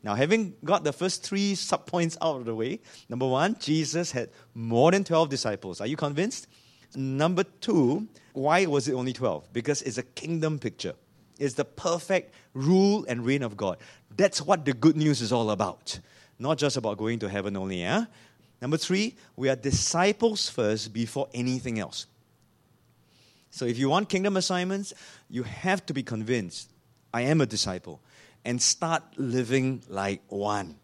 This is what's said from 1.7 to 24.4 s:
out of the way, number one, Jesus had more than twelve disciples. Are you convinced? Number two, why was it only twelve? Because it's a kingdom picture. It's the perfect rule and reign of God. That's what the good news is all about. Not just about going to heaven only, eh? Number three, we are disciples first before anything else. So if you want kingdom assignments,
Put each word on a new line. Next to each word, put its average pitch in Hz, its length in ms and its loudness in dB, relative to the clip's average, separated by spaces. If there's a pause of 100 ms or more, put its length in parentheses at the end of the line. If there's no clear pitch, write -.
out 156 160 0
of 127 80 -8
the 113 120 -4
way, 127 240 -4 (280)
number 123 180 -2
one, 147 340 2
Jesus 156 500 0
had 120 200 -4 (240)
more 117 360 6
than 196 140 2
twelve 165 240 2
disciples. 101 520 -4
Are 101 60 -6
you 147 100 -4
convinced? 156 520 -4 (480)
Number 147 480 0
two, 180 640 0 (240)
why 160 340 2
was 143 220 0
it 139 60 0
only 127 180 -2
twelve? 104 400 -4
Because 131 300 -2
it's 120 160 -4
a 127 40 -6
kingdom 156 560 -4
picture. - 360 -6 (440)
It's 139 160 -2
the - 100 0
perfect - 680 -2 (180)
rule 190 560 4
and 120 160 -4
reign 135 180 2
of 107 140 -4
God. 98 220 -2 (380)
That's 190 260 2
what 165 220 2
the 139 80 2
good 151 240 6
news 151 240 4
is 110 100 -2
all 117 200 2
about. 95 500 -2 (380)
Not 143 200 0
just 139 180 2
about 107 220 -2
going 113 220 -2
to 104 80 -4
heaven 98 280 -4
only, 92 280 -4
eh? 175 200 0 (560)
Number 143 160 -2
three, 196 400 -2 (200)
we 131 120 -2
are 135 80 2
disciples 196 920 0
first 107 440 -2
before 117 400 -4
anything 123 460 -4
else. - 280 -8 (1400)
So - 140 -8
if 120 140 0
you 135 100 2
want 185 200 2
kingdom 196 280 0
assignments, 185 560 -2 (380)